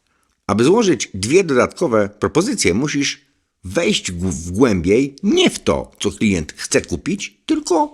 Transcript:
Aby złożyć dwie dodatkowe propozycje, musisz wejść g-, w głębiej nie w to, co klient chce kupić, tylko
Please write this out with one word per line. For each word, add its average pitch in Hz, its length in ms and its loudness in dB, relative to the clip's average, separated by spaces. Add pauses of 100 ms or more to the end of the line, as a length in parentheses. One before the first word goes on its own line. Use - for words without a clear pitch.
(480)
Aby 107 160 2
złożyć 180 500 2
dwie 120 300 2
dodatkowe 117 640 0
propozycje, 156 640 0
musisz 143 540 -2 (360)
wejść 165 480 -2
g-, 90 200 -4
w 82 200 -8
głębiej 107 720 2
nie 330 260 2
w - 100 -8
to, 69 400 -2
co 101 120 -2
klient 92 460 -2
chce - 240 -2
kupić, - 640 -8
tylko 302 480 0